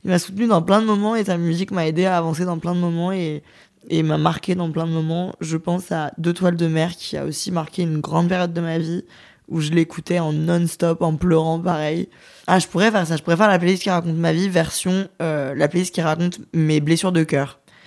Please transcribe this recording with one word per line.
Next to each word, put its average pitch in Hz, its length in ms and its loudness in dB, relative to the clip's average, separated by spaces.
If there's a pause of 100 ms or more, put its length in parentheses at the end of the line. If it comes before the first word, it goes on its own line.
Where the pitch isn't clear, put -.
il 185 60 -4
m'a 180 80 4
soutenu 196 280 -2
dans 185 160 4
plein 196 180 4
de 226 60 0
moments 208 300 0
et 214 80 0
sa 185 120 -2
musique 170 340 -2
m'a 175 160 -2
aidé 165 200 0
à 180 100 2
avancer 165 280 0
dans 175 140 -2
plein 170 160 -4
de 180 60 0
moments 170 320 0
et, 156 300 -4 (480)
et 160 120 2
m'a 156 160 2
marqué 160 360 0
dans 170 160 -2
plein 160 160 -2
de 165 60 -2
moments. 165 480 -2
Je 160 160 -4
pense 175 360 -4
à 156 260 -4
Deux 170 140 -2
toiles 175 240 0
de 165 100 0
mer 160 300 -2
qui - 200 -10
a 143 80 -6
aussi 151 260 -6
marqué 170 320 -4
une 156 180 -2
grande 165 280 0
période 180 240 0
de 170 80 -4
ma 165 180 -2
vie 165 260 -4 (440)
où 160 120 -2
je 151 120 -2
l'écoutais 165 460 0
en 160 140 -2
non-stop, 170 680 0
en 160 140 0
pleurant, 160 420 2
pareil. 165 500 -2 (380)
Ah, 185 120 4
je 170 100 2
pourrais 202 220 4
faire 190 160 2
ça, 160 100 0
je 147 60 -4
pourrais 170 140 2
faire 214 120 6
la 190 100 6
playlist 180 240 2
qui 208 80 -2
raconte 170 260 0
ma 165 160 2
vie, 185 160 0
version, 185 600 0 (120)
euh, 147 340 -2
la 147 140 2
playlist 180 260 0
qui 185 60 -2
raconte 165 400 0 (140)
mes 156 260 2
blessures 165 320 0
de 165 120 2
cœur. 139 340 -2 (280)